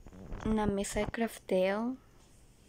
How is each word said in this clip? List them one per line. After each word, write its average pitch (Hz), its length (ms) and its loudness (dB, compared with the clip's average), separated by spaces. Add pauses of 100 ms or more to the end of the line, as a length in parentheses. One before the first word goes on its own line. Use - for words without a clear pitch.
(460)
una 214 200 4
mesa 202 340 0
de 208 80 0
crafteo. 214 880 0 (720)